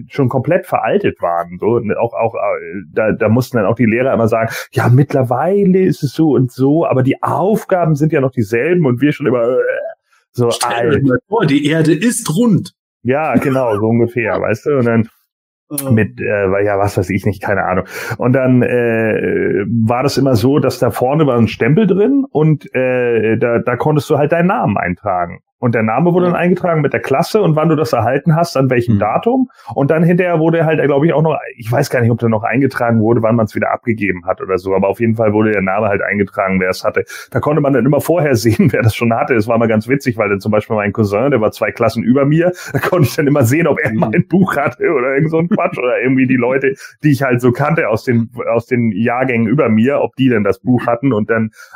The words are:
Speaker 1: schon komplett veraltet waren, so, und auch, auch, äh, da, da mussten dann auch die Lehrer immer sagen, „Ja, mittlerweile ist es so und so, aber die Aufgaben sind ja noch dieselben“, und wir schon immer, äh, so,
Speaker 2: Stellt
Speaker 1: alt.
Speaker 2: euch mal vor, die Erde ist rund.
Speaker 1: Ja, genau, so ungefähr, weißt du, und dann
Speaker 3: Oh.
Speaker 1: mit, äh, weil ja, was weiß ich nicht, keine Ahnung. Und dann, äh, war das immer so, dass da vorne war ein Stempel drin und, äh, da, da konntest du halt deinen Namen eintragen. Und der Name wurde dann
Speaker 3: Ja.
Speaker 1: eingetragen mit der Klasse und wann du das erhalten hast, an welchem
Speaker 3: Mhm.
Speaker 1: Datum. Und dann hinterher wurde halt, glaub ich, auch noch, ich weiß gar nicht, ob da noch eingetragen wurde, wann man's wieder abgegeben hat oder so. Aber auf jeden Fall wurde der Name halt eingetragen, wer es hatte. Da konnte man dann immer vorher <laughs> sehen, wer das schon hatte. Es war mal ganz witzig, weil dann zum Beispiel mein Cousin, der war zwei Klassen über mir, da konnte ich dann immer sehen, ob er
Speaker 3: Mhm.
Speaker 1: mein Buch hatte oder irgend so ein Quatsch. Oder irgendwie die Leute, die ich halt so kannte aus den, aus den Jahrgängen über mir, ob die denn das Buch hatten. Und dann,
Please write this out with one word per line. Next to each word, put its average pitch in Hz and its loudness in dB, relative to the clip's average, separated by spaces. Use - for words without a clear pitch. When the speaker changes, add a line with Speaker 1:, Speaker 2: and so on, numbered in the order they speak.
Speaker 1:
schon 135 0
komplett 139 0
veraltet 127 -2
waren, 87 -4
so, 95 -4
und 113 0
auch, 117 -2
auch, 113 -2
äh, 90 -6
da, 110 0
da 107 0
mussten 120 0
dann 104 0
auch 98 0
die 127 0
Lehrer 120 0
immer 113 2
sagen, 110 -2
„Ja, - 0
mittlerweile 147 2
ist 185 0
es 131 -4
so 160 2
und 123 0
so, 143 2
aber 127 2
die 135 0
Aufgaben 175 0
sind 151 0
ja 156 0
noch 131 0
dieselben“, 127 0
und 123 0
wir 147 4
schon - -4
immer, 120 2
äh, 123 0
so, 120 0
Speaker 2:
Stellt 120 -2
Speaker 1:
alt. 127 0
Speaker 2:
euch 131 -2
mal 127 2
vor, 208 0
die 147 2
Erde 160 2
ist 190 -2
rund. 220 2
Speaker 1:
Ja, 135 0
genau, 131 0
so 107 0
ungefähr, 113 0
weißt 98 -4
du, 147 0
und 120 2
dann 113 2
Speaker 3:
Oh. 139 -6
Speaker 1:
mit, 107 0
äh, 104 -2
weil 101 0
ja, 104 0
was 101 -2
weiß 95 0
ich 98 -4
nicht, 95 -4
keine 95 -2
Ahnung. 92 -2
Und 123 0
dann, 127 2
äh, 110 0
war 120 0
das 139 -2
immer 135 2
so, 131 2
dass 120 -2
da 120 0
vorne 143 0
war 123 0
ein 117 4
Stempel 151 2
drin 226 2
und, 156 0
äh, 120 0
da, 120 0
da 123 -2
konntest 151 0
du 156 2
halt 151 0
deinen 170 0
Namen 196 0
eintragen. 90 -4
Und 120 0
der 117 0
Name 127 0
wurde 180 2
dann 175 0
Speaker 3:
Ja. - -2
Speaker 1:
eingetragen 175 0
mit 139 -2
der 117 -2
Klasse 170 0
und 160 2
wann 156 2
du 160 2
das 151 -2
erhalten 131 0
hast, 170 -2
an 135 2
welchem 120 2
Speaker 3:
Mhm. 101 2
Speaker 1:
Datum. 233 0
Und 139 0
dann 160 2
hinterher 175 2
wurde 165 0
halt, 160 0
glaub 143 2
ich, 165 2
auch 143 0
noch, 160 0
ich 113 -10
weiß 123 -2
gar 131 0
nicht, 117 2
ob 117 0
da 117 0
noch 110 0
eingetragen 117 0
wurde, 113 2
wann 113 2
man's 113 -2
wieder 107 -2
abgegeben 101 -4
hat 92 -4
oder 95 -2
so. 95 -4
Aber 98 0
auf 98 -4
jeden 113 0
Fall 113 0
wurde 107 2
der 101 -2
Name 98 -2
halt 101 -2
eingetragen, 95 -2
wer 92 0
es - -6
hatte. 107 -2
Da - -2
konnte 151 0
man 139 2
dann 120 2
immer 143 2
vorher 151 0
<laughs> - 4
sehen, 117 2
wer 117 0
das 113 2
schon 117 0
hatte. 135 0
Es 107 0
war 117 2
mal 117 2
ganz 110 0
witzig, 127 -2
weil 107 0
dann 101 -2
zum 107 -2
Beispiel 107 0
mein 104 0
Cousin, 107 0
der 120 2
war 107 0
zwei 104 -2
Klassen 113 -2
über 131 2
mir, 160 2
da 139 -4
konnte 175 2
ich - -10
dann 156 0
immer 143 2
sehen, 151 2
ob 143 0
er 107 -2
Speaker 3:
Mhm. 110 -2
Speaker 1:
mein 175 0
Buch 185 0
hatte 143 -2
oder 135 0
irgend 156 0
so 165 0
ein 170 0
Quatsch. 185 -2
Oder 123 -2
irgendwie 131 2
die 131 2
Leute, 131 0
die 151 4
ich 131 2
halt 123 2
so 123 4
kannte 147 0
aus 107 -2
den, 117 0
aus 117 -2
den 120 0
Jahrgängen 117 0
über 135 2
mir, 120 2
ob 120 -4
die 131 2
denn 113 2
das 98 -2
Buch 123 0
hatten. 123 0
Und 107 0
dann, 113 0